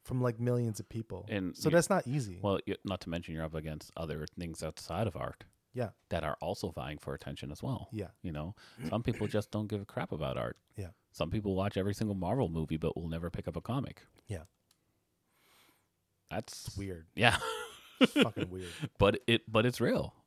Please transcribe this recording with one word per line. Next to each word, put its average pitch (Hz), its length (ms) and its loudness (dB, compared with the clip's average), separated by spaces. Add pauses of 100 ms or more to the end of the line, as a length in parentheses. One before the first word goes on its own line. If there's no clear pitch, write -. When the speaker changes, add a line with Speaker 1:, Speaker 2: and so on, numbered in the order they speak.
Speaker 1:
from, 127 160 -2
like, 120 200 2
millions 120 400 2
of - 80 -10
people. 101 400 -8
Speaker 2:
And 98 280 0
Speaker 1:
So - 120 2
Speaker 2:
you 156 80 4
Speaker 1:
that's 170 140 6
not 185 180 4
easy. 110 320 -2
Speaker 2:
Well, 98 260 4
y-, 98 180 -2
not 95 180 -2
to - 60 -8
mention 85 260 -4
you're 80 100 -2
up 78 100 -6
against 78 420 -6
other 78 300 -4
things 85 360 -8
outside 85 440 -4
of 98 100 -2
art - 280 -6 (300)
Speaker 1:
Yeah. 120 180 -4 (160)
Speaker 2:
that 82 160 -2
are 76 160 0
also 90 320 -2
vying 73 260 -6
for 69 160 -6
attention 71 380 -8
as - 100 -10
well. - 300 -4
Speaker 1:
Yeah. 101 180 -6 (120)
Speaker 2:
You 90 100 -6
know, 78 240 -6 (320)
some 113 160 0
people 107 240 0
just 104 240 0
don't 107 160 -2
give 107 120 -2
a 98 60 -8
crap - 240 -6
about 73 260 -2
art. 58 220 -4 (180)
Speaker 1:
Yeah. 90 140 -8 (220)
Speaker 2:
Some 80 180 -2
people 104 240 0
watch 98 220 2
every 98 180 2
single 107 220 0
Marvel 95 320 2
movie 80 280 0
but 80 200 0
will 82 120 -4
never 82 220 -2
pick - 160 -6
up 80 80 -4
a 85 60 -4
comic. - 420 -4 (240)
Speaker 1:
Yeah. 82 200 -8 (1800)
Speaker 2:
That's - 380 -6
Speaker 1:
It's - 80 -10
weird. 92 380 -6
Speaker 2:
Yeah. 113 240 8 (640)
Speaker 1:
It's 269 140 8
fucking 113 360 2
weird. 90 200 -6 (120)
Speaker 2:
<laughs> - 160 -8
But 104 280 6
it, 117 240 4
but 110 160 6
it's 127 140 0
real. - 340 2 (120)